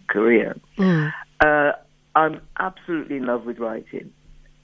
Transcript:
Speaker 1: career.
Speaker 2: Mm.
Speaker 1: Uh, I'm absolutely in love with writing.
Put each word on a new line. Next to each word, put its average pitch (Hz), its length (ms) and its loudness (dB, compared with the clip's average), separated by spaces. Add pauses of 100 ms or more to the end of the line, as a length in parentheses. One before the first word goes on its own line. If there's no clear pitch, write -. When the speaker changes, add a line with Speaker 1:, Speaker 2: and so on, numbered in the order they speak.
Speaker 1:
career. 107 480 2 (220)
Speaker 2:
Mm. 165 340 2 (300)
Speaker 1:
Uh, 147 320 4 (420)
I'm 156 240 2 (180)
absolutely 170 600 -6
in 127 80 -6
love 120 200 -4
with 117 140 -10
writing. - 520 -10 (520)